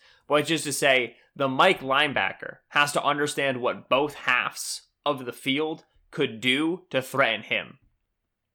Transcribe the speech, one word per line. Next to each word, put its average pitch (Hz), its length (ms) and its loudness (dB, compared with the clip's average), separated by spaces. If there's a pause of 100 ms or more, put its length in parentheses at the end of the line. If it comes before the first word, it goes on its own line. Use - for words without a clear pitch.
(280)
But 139 140 2
it's 139 80 -6
just 156 140 0
to 143 100 -4
say, 127 420 2 (200)
the 139 120 0
Mike 156 340 4
linebacker 131 760 -2 (120)
has 143 240 2
to - 100 0
understand 143 580 0
what 98 280 -2
both 127 260 2
halves - 680 -2 (220)
of 135 200 -2
the 120 80 -8
field 156 500 -4 (280)
could 131 300 -4
do 160 480 0
to 131 120 0
threaten 113 420 0
him. 98 340 -6 (760)